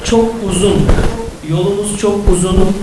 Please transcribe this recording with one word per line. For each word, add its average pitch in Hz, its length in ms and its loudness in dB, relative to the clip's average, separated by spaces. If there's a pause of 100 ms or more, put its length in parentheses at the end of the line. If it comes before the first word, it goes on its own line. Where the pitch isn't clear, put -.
çok 226 320 0 (140)
uzun, 180 380 2 (600)
yolumuz 202 500 -2
çok 202 300 0
uzun. 185 540 2